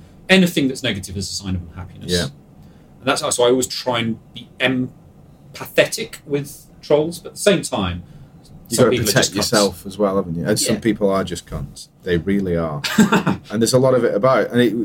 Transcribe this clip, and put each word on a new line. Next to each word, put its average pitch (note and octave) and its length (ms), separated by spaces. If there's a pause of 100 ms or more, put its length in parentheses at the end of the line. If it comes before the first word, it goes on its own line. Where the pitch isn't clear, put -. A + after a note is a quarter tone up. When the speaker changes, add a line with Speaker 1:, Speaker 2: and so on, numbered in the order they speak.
(280)
Speaker 1:
anything F3 400
that's - 140
negative G2 340
is F#2+ 140
a - 20
sign F#2 240
of F2+ 60 (100)
unhappiness. F2 400
Speaker 2:
Yeah. F2 120 (760)
Speaker 1:
And - 60
that's C#3 160
how, C#3+ 80
so B2 140
I B2 40
always B2+ 180
try A#2+ 340
and A2+ 180 (160)
be B2 140 (1040)
empathetic - 640 (100)
with C#3+ 400 (160)
trolls, D#3 360
but - 120
at - 40
the - 60
same F3 220
time, F2+ 400 (680)
Speaker 2:
You A#2 60
Speaker 1:
some B2+ 80
Speaker 2:
gotta A2 60
Speaker 1:
people A#2 140
are - 20
Speaker 2:
protect - 200
Speaker 1:
just - 60
cunts. - 40
Speaker 2:
yourself G2+ 500
as G2 120
well, G2 180
haven't F2 180
you? E2+ 100
And A2 160
some A2+ 160
Speaker 1:
Yeah. - 60
Speaker 2:
people G#2 280
are F#2+ 140
just F2 220
cunts. - 420 (140)
They F2 160
really F#2+ 380
are. D#2 260 (160)
Speaker 1:
<laughs> G3+ 400 (120)
Speaker 2:
And A2 120
there's A2+ 100
a C3 60
lot C3 160
of A#2+ 100
it - 100
about. A#2 360
And A#2+ 100
it, A2 140 (100)